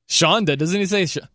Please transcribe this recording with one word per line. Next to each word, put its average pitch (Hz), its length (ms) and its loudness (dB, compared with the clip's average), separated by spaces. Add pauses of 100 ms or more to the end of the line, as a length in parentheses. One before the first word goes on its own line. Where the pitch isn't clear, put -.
Shonda. 165 500 2
Doesn't 170 220 -2
he 202 40 -2
say 190 220 0
Sh-, 143 120 -6 (160)